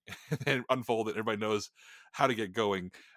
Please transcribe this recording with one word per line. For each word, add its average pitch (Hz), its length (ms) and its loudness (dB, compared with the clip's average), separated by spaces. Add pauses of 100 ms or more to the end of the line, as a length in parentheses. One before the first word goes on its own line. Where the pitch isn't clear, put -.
(100)
<laughs> - 200 -12
and 151 140 -4
then 135 260 0
unfold 113 380 0
it, - 40 -4
everybody 110 260 -2
knows 107 320 0 (420)
how 143 140 2
to 127 80 4
get 104 180 -4
going, 98 380 0 (260)